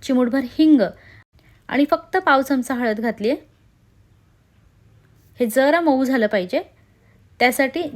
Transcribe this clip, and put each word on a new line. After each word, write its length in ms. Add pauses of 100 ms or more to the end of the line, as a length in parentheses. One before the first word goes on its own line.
चिमूटभर 480
हिंग 300 (880)
आणि 220
फक्त 260
पाव 260
चमचा 320
हळद 260
घातलीये. 340 (2000)
हे 60
जरा 340
मऊ 240
झालं 220
पाहिजे, 340 (800)
त्यासाठी 420 (140)